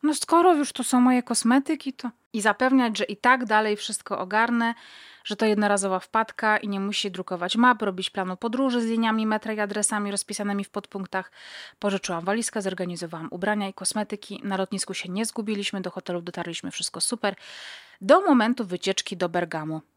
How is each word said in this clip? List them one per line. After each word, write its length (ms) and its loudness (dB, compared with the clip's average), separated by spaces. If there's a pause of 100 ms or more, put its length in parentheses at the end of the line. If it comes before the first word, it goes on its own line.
No 120 4
skoro 400 6
już 180 0
to 100 -6
są 180 4
moje 220 6
kosmetyki, 680 0
to 160 -10 (240)
i 80 -2
zapewniać, 560 4
że 60 0
i 140 -6
tak 280 4
dalej 320 2
wszystko 420 -6
ogarnę, 560 0 (480)
że 120 -6
to 100 0
jednorazowa 540 2
wpadka 580 0
i 100 -4
nie 120 -2
musi 320 -4
drukować 440 -4
map, 260 6
robić 280 -2
planu 280 -4
podróży 440 0
z 40 -2
liniami 420 0
metra 260 -2
i 60 -6
adresami 520 -2
rozpisanymi 520 -4
w 60 -10
podpunktach. 640 -6 (480)
Pożyczyłam 460 -2
walizkę, 360 -2
zorganizowałam 680 -6
ubrania 360 -2
i 60 -10
kosmetyki. 680 -6
Na 140 -4
lotnisku 360 -4
się 160 -8
nie 160 -2
zgubiliśmy, 560 -4
do 100 -6
hotelu 300 -6
dotarliśmy, 500 -8
wszystko 300 -6
super. 340 -2 (680)
Do 200 8
momentu 440 4
wycieczki 520 -4
do 120 0
Bergamo. 520 -4 (160)